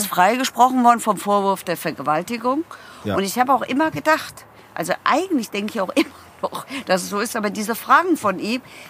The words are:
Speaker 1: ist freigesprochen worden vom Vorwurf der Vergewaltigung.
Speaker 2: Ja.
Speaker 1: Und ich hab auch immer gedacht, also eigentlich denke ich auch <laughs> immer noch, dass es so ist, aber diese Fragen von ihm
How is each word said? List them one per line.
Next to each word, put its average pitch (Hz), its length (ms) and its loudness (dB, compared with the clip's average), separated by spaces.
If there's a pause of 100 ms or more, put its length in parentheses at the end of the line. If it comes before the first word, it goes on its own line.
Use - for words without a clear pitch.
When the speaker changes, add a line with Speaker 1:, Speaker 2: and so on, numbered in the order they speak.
Speaker 1:
ist 196 40 -4
freigesprochen 247 760 4
worden 240 160 6
vom 196 180 0
Vorwurf 196 460 0
der 175 140 -4
Vergewaltigung. 185 880 -2 (400)
Speaker 2:
Ja. 202 120 -2
Speaker 1:
Und 190 80 0
ich 196 140 -4
hab 247 120 2
auch 247 120 4
immer 311 300 -2
gedacht, - 540 -2 (280)
also 170 200 -4 (100)
eigentlich 302 480 0
denke 208 240 -6
ich 214 60 -2
auch 185 80 -4
<laughs> - 60 -12
immer 311 140 2 (320)
noch, - 240 -8 (200)
dass 185 180 0
es 180 60 -10
so 202 100 -4
ist, 226 160 -4
aber 208 140 -2
diese 208 260 -4
Fragen 320 420 4
von 190 220 -2
ihm 214 220 -4 (280)